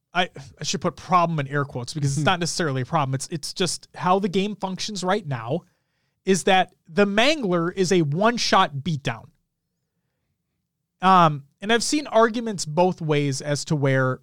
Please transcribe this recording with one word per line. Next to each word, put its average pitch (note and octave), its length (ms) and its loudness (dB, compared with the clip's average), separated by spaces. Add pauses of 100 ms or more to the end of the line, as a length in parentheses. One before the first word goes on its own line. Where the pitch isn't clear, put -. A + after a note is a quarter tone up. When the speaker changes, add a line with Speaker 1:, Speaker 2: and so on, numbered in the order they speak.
(140)
Speaker 1:
I, F3+ 160 0 (300)
I D#3 40 -10
should E3+ 160 -4
put F3 160 -4
problem E3+ 420 2
in C3+ 100 -4
air C#3+ 160 -2
quotes B2+ 280 -10
because C#3 200 -2
it's C#3 100 -2
Speaker 2:
Hmm. - 20 0
Speaker 1:
not F3 160 2
necessarily D3+ 420 -2
a A#2+ 40 -6
problem. C#3 280 -2
It's, - 140 -6
it's - 240 -10
just - 420 -4
how F#3 260 0
the G3+ 80 -2
game G3 280 -2
functions F#3+ 480 -8
right F#3 220 -2
now B2+ 340 -6 (640)
is F#3+ 200 2
that F#3+ 300 2 (140)
the G3 180 2
Mangler G3+ 680 0
is F#3+ 180 0
a F3+ 100 4
one-shot F#3 720 0
beatdown. C3 520 -6 (1700)
Um, E3+ 440 4 (180)
and G#3 100 -2
I've A#3 100 2
seen D4+ 240 -2
arguments A3+ 580 0
both F3 360 2
ways D3 400 0
as D3 260 -4
to D#3+ 100 0
where C3+ 460 2